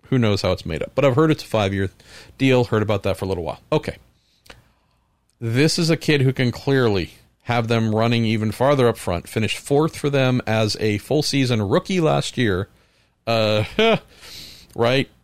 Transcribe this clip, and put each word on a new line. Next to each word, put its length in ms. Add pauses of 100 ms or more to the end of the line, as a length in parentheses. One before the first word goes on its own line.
who 120
knows 240
how 80
it's 140
made 180
up. 100
But 120
I've 100
heard 160
it's 120
a 40
five-year 420 (480)
deal, 280
heard 180
about 200
that 140
for 80
a 20
little 160
while. 180 (100)
Okay. 260 (1400)
This 400
is 100
a 80
kid 240
who 120
can 180
clearly 640 (300)
have 240
them 260
running 320
even 260
farther 360
up 100
front, 300
finished 300
fourth 400
for 120
them 380
as 320
a 200
full 220
season 400
rookie 380
last 380
year. 320 (580)
Uh, 380 (120)
<laughs> 200 (800)
right? 340 (140)